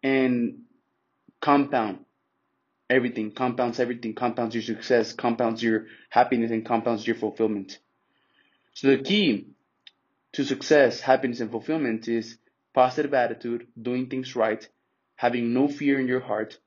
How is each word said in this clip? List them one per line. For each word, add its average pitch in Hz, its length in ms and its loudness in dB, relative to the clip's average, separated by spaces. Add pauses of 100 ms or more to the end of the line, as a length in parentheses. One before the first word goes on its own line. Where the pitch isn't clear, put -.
and 131 600 0 (760)
compound 127 640 2 (840)
everything, 120 420 0
compounds 123 480 -2
everything, 120 340 -2
compounds 117 420 -4
your 113 80 -2
success, 117 500 0
compounds 117 480 -2
your 110 260 0 (220)
happiness, 120 420 2
and 110 140 -2
compounds 113 400 -2
your 117 100 0
fulfillment. 107 640 -4 (960)
So - 220 0
the 135 80 -2
key 165 440 0 (840)
to 143 100 -2
success, 135 580 2
happiness, 127 380 2
and 113 120 -6
fulfillment 120 560 -4
is 113 300 -4 (360)
positive 135 400 2
attitude, 117 540 -2 (140)
doing 123 260 -4
things 131 280 -8
right, 110 320 0 (480)
having 120 380 -2
no 135 140 2
fear 139 320 0
in 131 80 -2
your 127 120 0
heart 110 480 -6